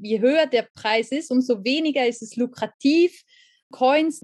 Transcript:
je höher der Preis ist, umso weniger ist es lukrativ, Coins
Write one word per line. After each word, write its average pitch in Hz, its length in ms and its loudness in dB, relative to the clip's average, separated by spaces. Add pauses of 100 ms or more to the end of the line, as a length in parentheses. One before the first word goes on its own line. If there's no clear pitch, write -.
je 214 180 -2
höher 285 280 4
der 226 280 -2
Preis 226 380 -2
ist, 302 180 -6
umso 254 320 0
weniger 277 440 0
ist 240 160 -4
es 220 120 -18
lukrativ, 269 880 0 (480)
Coins 302 540 0